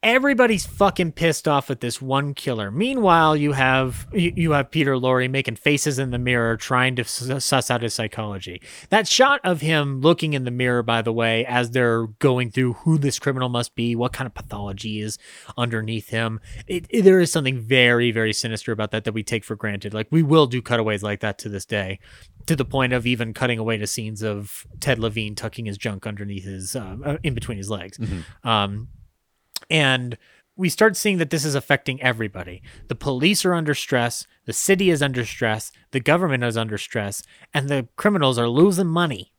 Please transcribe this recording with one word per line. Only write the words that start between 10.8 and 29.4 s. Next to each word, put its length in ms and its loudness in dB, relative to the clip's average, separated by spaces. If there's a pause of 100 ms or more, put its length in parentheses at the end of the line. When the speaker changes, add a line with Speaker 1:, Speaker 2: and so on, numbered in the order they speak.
Speaker 1:
by 180 2
the 100 -2
way, 360 2
as 240 2
they're 360 2
going 440 0
through 240 0
who 240 2
this 200 0
criminal 300 -2
must 260 -2
be, 220 0
what 160 -2
kind 140 -6
of 80 -12
pathology 680 -8
is 160 -8 (400)
underneath 540 -4
him, 280 -4 (280)
it, 240 -6
it, 100 2
there 180 8
is 140 2
something 260 0
very, 520 4
very 240 0
sinister 380 -4
about 180 -2
that 140 -4
that 100 -4
we 80 -4
take 200 -4
for 140 -8
granted. 380 -6
Like, 160 -4
we 120 4
will 240 6
do 140 -2
cutaways 420 0
like 180 -4
that 180 -4
to 100 -10
this 160 -8
day, 340 -4 (460)
to 100 0
the 120 -2
point 260 0
of 140 0
even 260 -2
cutting 260 -2
away 200 -2
to 80 -6
scenes 360 -8
of 440 -8 (140)
Ted 180 0
Levine 360 -4
tucking 300 -10
his 140 -6
junk 280 -6
underneath 380 -8
his, 320 -10
uh, 260 -10
uh, 200 -4
in 100 -2
between 240 -6
his 140 -8
legs. 260 -8
Speaker 2:
Mm-hmm. 500 -8
Speaker 1:
Um, 420 0 (800)